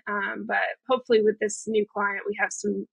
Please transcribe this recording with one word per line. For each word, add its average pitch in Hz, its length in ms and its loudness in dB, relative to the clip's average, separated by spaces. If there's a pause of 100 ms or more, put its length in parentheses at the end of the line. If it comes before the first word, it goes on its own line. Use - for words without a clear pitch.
Um, 208 400 -4
but 208 120 0 (320)
hopefully 247 320 4
with 208 180 2
this - 280 -4
new 214 180 2
client, 202 420 -2
we 208 100 -4
have - 140 -2
some 196 420 -4